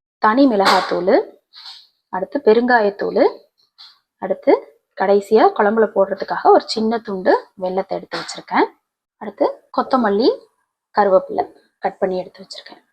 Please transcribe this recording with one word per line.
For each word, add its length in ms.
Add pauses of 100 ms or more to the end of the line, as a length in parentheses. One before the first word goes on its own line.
(260)
தனி 260
மிளகாத்தூள், 600 (1040)
அடுத்து 300
பெருங்காயத்தூள், 720 (1040)
அடுத்து 280 (480)
கடைசியா 440 (140)
குழம்புல 280 (100)
போடுறதுக்காக 480 (120)
ஒரு 180
சின்ன 340
துண்டு 260 (300)
வெல்லத்தை 340
எடுத்து 240
வச்சிருக்கேன். 460 (540)
அடுத்து 240 (320)
கொத்தமல்லி, 520 (680)
கருவேப்பிலை 480 (380)
கட் 180
பண்ணி 220
எடுத்து 200
வச்சிருக்கேன். 380 (120)